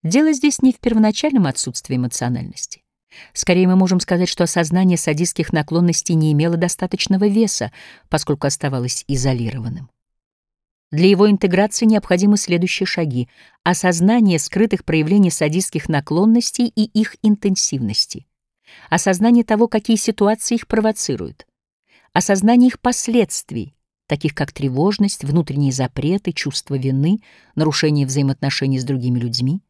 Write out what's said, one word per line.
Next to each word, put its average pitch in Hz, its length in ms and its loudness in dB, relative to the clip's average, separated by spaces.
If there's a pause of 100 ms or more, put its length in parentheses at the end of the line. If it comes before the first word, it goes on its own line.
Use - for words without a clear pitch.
Дело 277 300 2
здесь 285 300 0
не 262 100 4
в - 60 -6
первоначальном 220 680 2
отсутствии - 500 -6
эмоциональности. - 880 -6 (480)
Скорее, 185 340 2
мы 185 100 4
можем 185 240 4
сказать, 180 280 0
что - 160 -2
осознание 170 540 2
садистских 156 540 -2
наклонностей 165 640 0
не 156 180 2
имело 165 240 0
достаточного 185 720 -2
веса, 202 440 -2 (360)
поскольку 147 380 -2
оставалось 131 600 -4
изолированным. 127 840 -4 (1000)
Для 170 180 4
его 202 220 6
интеграции 196 560 0
необходимы 208 500 2
следующие 180 500 -2
шаги: 127 420 -4 (360)
осознание 180 760 2
скрытых 196 460 -2
проявлений 165 460 2
садистских 160 580 -2
наклонностей 208 760 0
и 214 180 -2
их 214 380 -2
интенсивности, 185 1040 -2 (640)
осознание 220 540 4
того, 226 240 2
какие 220 280 0
ситуации 220 600 0
их - 100 -6
провоцируют, 208 800 -4 (680)
осознание 214 560 4
их - 120 -4
последствий — 226 960 -2 (340)
таких 147 260 -4
как 143 180 -6
тревожность, 180 720 -2
внутренние 143 480 -2
запреты, 135 600 -4
чувство - 440 -8
вины, 135 460 0 (320)
нарушение 151 520 0
взаимоотношений 135 720 -2
с 127 60 -6
другими 123 340 -2
людьми. 123 520 -2